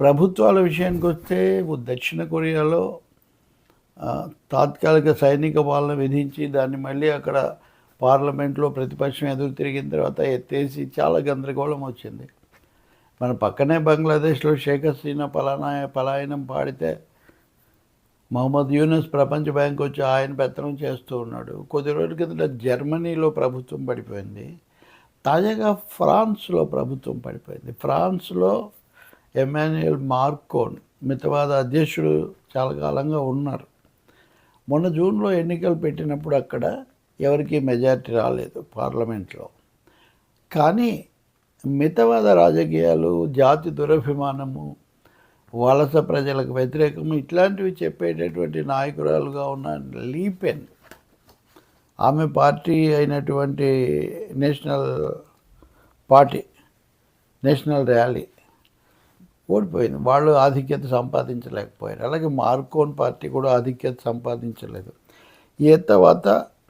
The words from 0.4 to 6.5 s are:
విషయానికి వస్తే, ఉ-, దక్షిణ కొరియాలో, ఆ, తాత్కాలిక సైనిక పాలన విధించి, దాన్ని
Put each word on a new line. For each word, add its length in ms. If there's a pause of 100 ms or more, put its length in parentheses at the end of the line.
విషయానికి 480
వస్తే, 560
ఉ-, 220
దక్షిణ 400
కొరియాలో, 760 (1000)
ఆ, 300 (240)
తాత్కాలిక 600
సైనిక 460
పాలన 360
విధించి, 520
దాన్ని 300